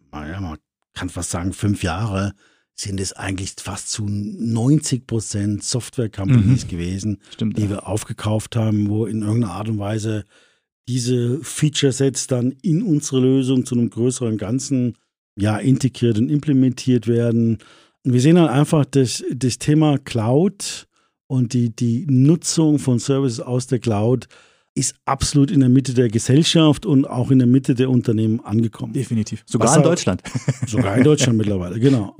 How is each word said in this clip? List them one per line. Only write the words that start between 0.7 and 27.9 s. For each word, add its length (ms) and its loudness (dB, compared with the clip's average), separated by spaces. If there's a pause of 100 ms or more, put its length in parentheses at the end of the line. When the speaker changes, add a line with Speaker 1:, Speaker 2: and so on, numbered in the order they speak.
Speaker 1:
kann 160 -10
fast 220 -10
sagen, 220 -4
fünf 300 -2
Jahre, 500 -2 (420)
sind 260 -8
es 140 -6
eigentlich 440 -8
fast 320 -10
zu 160 -6
neunzig 1000 -2
Prozent 580 -4
Software-Companies 1000 0
Speaker 2:
Mhm. 40 -12
Speaker 1:
gewesen, 500 -6 (140)
Speaker 2:
Stimmt, 240 -6
Speaker 1:
die 60 -2
Speaker 2:
ja. 80 -2
Speaker 1:
wir 180 -8
aufgekauft 640 -6
haben, 360 0
wo 160 -2
in 160 -6
irgendeiner 320 -2
Art 160 -8
und 80 -4
Weise 460 -6 (600)
diese 560 -2
Feature-Sets 840 0
dann 360 -2
in 200 0
unsere 380 0
Lösung 440 2
zu 100 -4
einem 160 2
größeren 460 -2
Ganzen, 580 -2 (420)
ja, 200 0
integriert 640 2
und 100 2
implementiert 800 0
werden. 500 2 (460)
Und 80 0
wir 80 4
sehen 180 6
halt 120 4
einfach, 340 2
dass 400 0 (100)
das 240 -2
Thema 400 2
Cloud 880 -2 (420)
und 260 -2
die, 200 0
die 340 -2
Nutzung 720 4
von 220 0
Services 400 -2
aus 260 -4
der 140 -2
Cloud 480 0 (480)
ist 180 -4 (120)
absolut 440 2
in 80 2
der 120 4
Mitte 220 4
der 160 2
Gesellschaft 800 2
und 180 4
auch 280 -2
in 80 6
der 80 4
Mitte 260 4
der 160 0